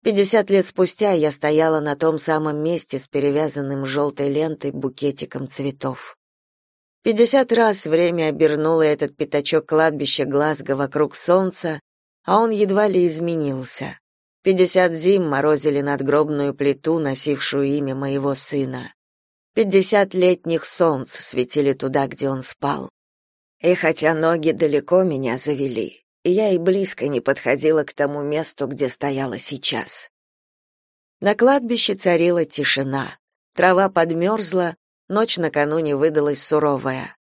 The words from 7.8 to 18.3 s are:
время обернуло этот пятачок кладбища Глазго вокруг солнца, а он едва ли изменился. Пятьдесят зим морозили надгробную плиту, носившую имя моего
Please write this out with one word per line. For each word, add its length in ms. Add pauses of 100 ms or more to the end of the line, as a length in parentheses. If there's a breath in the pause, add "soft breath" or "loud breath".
время 420
обернуло 540
этот 340
пятачок 520
кладбища 580
Глазго 500
вокруг 400
солнца, 640 (460)
а 140
он 100
едва 400
ли 180
изменился. 920 (460)
Пятьдесят 480
зим 380
морозили 500
надгробную 720
плиту, 460
носившую 680
имя 280
моего 400